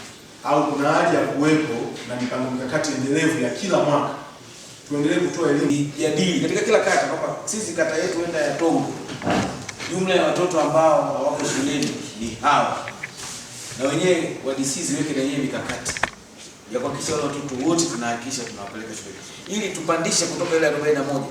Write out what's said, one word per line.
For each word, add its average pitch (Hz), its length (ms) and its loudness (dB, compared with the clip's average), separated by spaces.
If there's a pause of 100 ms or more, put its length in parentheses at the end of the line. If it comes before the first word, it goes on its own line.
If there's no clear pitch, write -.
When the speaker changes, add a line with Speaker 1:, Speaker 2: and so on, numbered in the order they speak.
(440)
Speaker 1:
au 147 280 2
kuna 143 200 2
haja 156 280 4
ya - 80 2
kuwepo 151 460 2 (360)
na 123 120 -6
mipango 127 300 -2
mikakati 139 400 -2
endelevu 139 520 2
ya - 60 0
kila 185 340 0
mwaka, 147 260 2 (800)
tuendelee 147 300 2
kutoa 165 300 2
elimu. 143 500 2
Speaker 2:
Jadili 170 420 2
katika 185 200 2
kila 208 180 4
kata - 280 2
kwamba - 280 -2 (100)
sisi 214 280 -4
kata 160 220 0
yetu 170 300 0
enda 165 140 -2
ya 143 180 0
Tongo, 139 360 2 (960)
jumla 185 240 2
ya 170 80 6
watoto 165 380 2
ambao 151 400 6
hawako 139 400 0 (160)
shuleni 135 340 0 (280)
ni 110 220 -6
hawa, - 360 4 (1000)
na 135 100 2
wenyewe 165 560 2
wa 135 100 0
D 135 80 0
C 175 200 -2
ziweke 147 300 -2
na 131 80 0
wenyewe 139 180 0
mikakati - 540 -4 (800)
ya 120 60 0
kuhakikisha 139 360 -4
wale 147 120 0
watoto 143 280 -6 (140)
wote 170 160 4
tunahakikisha 120 580 -4
tunawapeleka 107 520 -10
shuleni, 98 280 -14 (420)
ili - 100 -4
tupandishe 165 500 0
kutoka 170 320 -2
ile 156 100 4
arobaini 147 300 2
na 139 60 0
moja 135 280 -2